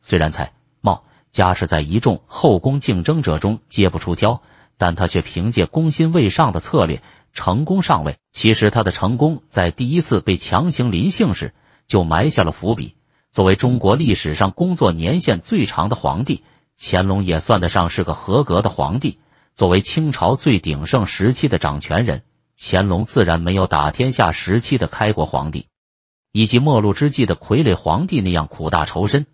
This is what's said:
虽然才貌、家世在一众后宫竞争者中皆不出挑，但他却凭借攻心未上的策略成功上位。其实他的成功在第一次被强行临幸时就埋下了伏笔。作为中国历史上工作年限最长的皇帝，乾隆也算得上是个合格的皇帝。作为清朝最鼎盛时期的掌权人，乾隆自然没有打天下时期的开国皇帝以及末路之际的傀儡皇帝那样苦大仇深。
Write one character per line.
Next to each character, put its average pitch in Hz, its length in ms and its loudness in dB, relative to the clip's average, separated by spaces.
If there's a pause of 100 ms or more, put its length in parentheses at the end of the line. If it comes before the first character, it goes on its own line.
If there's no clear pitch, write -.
虽 - 160 -2
然 78 140 2
才 - 220 -10 (260)
貌、 - 240 -2 (280)
家 92 220 2
世 90 140 -4
在 78 140 0
一 78 180 -2
众 - 260 0
后 117 320 2
宫 135 220 0
竞 92 240 -2
争 156 180 0
者 78 180 0
中 104 280 -2
皆 98 220 2
不 87 100 -6
出 87 160 -4
挑， 113 260 0 (360)
但 87 180 0
他 90 120 0
却 87 140 0
凭 92 300 -4
借 98 140 0
攻 160 260 0
心 160 220 0
未 131 160 4
上 127 240 0
的 82 80 -2
策 117 240 0
略 78 180 -4 (300)
成 113 320 -2
功 185 180 0
上 85 220 0
位。 71 140 -6 (120)
其 110 220 4
实 104 160 4
他 113 140 0
的 95 80 0
成 110 260 -2
功 151 320 0
在 90 200 0
第 123 200 -4
一 170 100 2
次 131 220 0
被 90 160 0
强 151 340 0
行 123 220 -2
临 113 180 2
幸 165 240 0
时 - 180 -10 (340)
就 90 180 4
埋 82 240 2
下 110 140 0
了 80 100 0
伏 95 200 -2
笔。 - 220 -8 (340)
作 98 160 2
为 95 100 6
中 123 240 0
国 101 160 4
历 139 180 2
史 78 220 -4
上 95 160 0
工 180 240 -2
作 110 160 2
年 85 300 -2
限 101 180 0
最 156 260 -2
长 - 220 -2
的 117 80 -2
皇 82 300 -2
帝， - 180 -6 (340)
乾 92 300 0
隆 98 160 0
也 85 160 0
算 101 220 2
得 85 80 -2
上 85 200 0
是 - 140 -4
个 82 100 -4
合 110 300 0
格 90 180 0
的 110 80 0
皇 78 300 -2
帝。 147 200 -6 (360)
作 95 140 2
为 92 100 4
清 156 320 -2
朝 107 240 0
最 123 240 2
鼎 76 260 -6
盛 113 200 0
时 101 260 0
期 143 160 -2
的 101 100 0
掌 73 220 -2
权 85 260 -2
人， 76 180 -4 (340)
乾 98 320 0
隆 92 160 0
自 110 180 0
然 85 160 2
没 87 140 -2
有 92 140 2
打 76 240 0
天 127 200 -2
下 90 220 0
时 101 260 -2
期 123 180 -2
的 85 100 -2
开 107 260 -2
国 78 120 -2
皇 73 260 -4
帝 73 160 -10 (680)
以 110 120 4
及 120 140 2
末 135 220 2
路 104 100 2
之 143 180 0
际 131 160 0
的 85 120 -2
傀 127 260 0
儡 110 100 2
皇 85 320 0
帝 180 140 -2
那 92 120 0
样 80 160 -2
苦 78 220 -8
大 80 140 0
仇 90 240 -4
深。 143 260 0